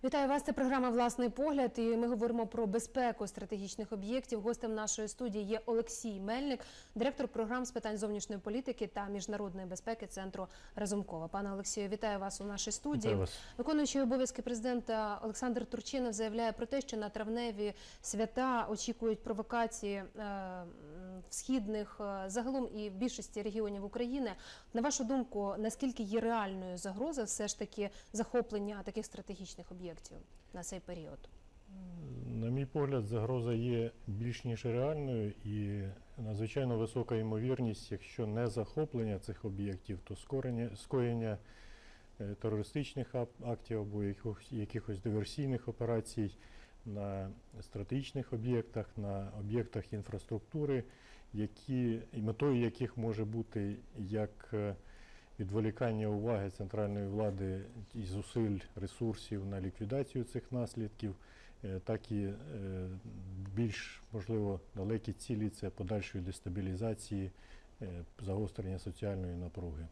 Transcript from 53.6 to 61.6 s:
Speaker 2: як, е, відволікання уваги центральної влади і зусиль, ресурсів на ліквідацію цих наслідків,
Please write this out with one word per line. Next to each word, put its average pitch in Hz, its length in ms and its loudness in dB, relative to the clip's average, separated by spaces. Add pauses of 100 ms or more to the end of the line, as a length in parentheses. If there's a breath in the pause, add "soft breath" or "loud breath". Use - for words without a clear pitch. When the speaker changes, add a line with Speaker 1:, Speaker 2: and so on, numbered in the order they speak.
Speaker 2:
як, 107 560 0
е, 104 220 2 (640 loud breath)
відволікання 107 680 2
уваги 104 420 2
центральної 101 580 0
влади 98 540 2 (320)
і 113 100 -4
зусиль, 101 560 2 (160)
ресурсів 104 680 -2
на 98 160 -2
ліквідацію 117 600 0
цих - 280 -4
наслідків, 110 640 -2 (480 loud breath)